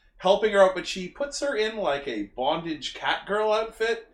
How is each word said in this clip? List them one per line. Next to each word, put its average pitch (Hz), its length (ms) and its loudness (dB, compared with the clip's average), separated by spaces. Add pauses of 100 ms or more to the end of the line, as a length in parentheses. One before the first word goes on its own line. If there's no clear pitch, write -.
(180)
helping 202 340 2
her 202 100 8
out, 190 140 8
but 170 100 -6
she 185 220 -8
puts 285 320 -6
her 285 160 -2
in, 220 220 -2
like, 147 320 0
a 113 140 -4 (120)
bondage 156 580 -2
cat - 320 -4
girl 214 280 0
outfit. 220 600 -2